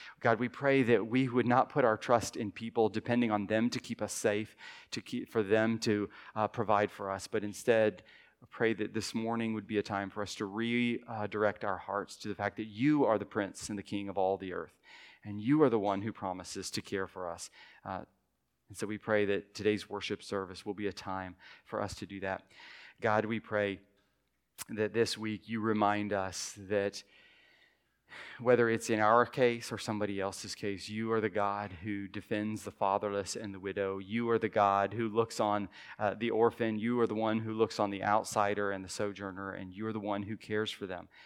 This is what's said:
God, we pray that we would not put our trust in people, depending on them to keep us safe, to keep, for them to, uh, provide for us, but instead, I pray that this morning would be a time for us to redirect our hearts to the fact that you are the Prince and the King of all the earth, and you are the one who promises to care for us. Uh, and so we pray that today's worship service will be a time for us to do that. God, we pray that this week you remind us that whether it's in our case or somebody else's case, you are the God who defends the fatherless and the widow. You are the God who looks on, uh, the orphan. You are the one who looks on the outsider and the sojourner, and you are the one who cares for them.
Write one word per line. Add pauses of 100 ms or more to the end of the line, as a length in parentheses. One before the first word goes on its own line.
(200)
God,
we
pray
that
we
would
not
put
our
trust
in
people,
depending
on
them
to
keep
us
safe, (360)
to
keep,
for
them
to, (260)
uh,
provide
for
us,
but
instead, (400)
I
pray
that
this
morning
would
be
a
time
for
us
to
redirect
our
hearts
to
the
fact
that
you
are
the
Prince
and
the
King
of
all
the
earth, (420)
and
you
are
the
one
who
promises
to
care
for
us. (340)
Uh, (720)
and
so
we
pray
that
today's
worship
service
will
be
a
time (300)
for
us
to
do
that. (600)
God,
we
pray (920)
that
this
week
you
remind
us (160)
that (1400)
whether
it's
in
our
case
or
somebody
else's
case,
you
are
the
God (140)
who
defends
the
fatherless
and
the
widow.
You
are
the
God
who
looks
on, (300)
uh,
the
orphan.
You
are
the
one
who
looks
on
the
outsider
and
the
sojourner,
and
you
are
the
one
who
cares
for
them. (180)